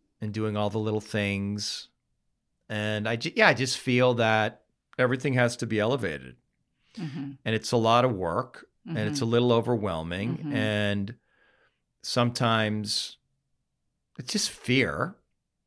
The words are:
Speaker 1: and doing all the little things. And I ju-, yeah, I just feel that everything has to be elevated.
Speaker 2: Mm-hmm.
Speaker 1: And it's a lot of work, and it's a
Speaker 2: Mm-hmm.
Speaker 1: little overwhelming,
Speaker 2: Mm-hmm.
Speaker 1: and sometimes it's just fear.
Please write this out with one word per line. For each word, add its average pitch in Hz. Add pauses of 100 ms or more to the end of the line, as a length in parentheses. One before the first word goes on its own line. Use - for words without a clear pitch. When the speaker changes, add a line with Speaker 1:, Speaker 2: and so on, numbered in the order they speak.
(220)
Speaker 1:
and 107
doing 107
all 104
the 110
little 107
things. 101 (800)
And 107
I 117
ju-, 139
yeah, 220
I 151
just 127
feel 123
that 110 (340)
everything 131
has 123
to 123
be 107
elevated. 87 (640)
Speaker 2:
Mm-hmm. 139 (140)
Speaker 1:
And 113
it's -
a 123
lot 113
of 123
work, 90 (200)
and 165
it's 110
a -
Speaker 2:
Mm-hmm. 113
Speaker 1:
little 120
overwhelming, 101
Speaker 2:
Mm-hmm. 147
Speaker 1:
and 104 (840)
sometimes 110 (1000)
it's -
just -
fear. 123 (520)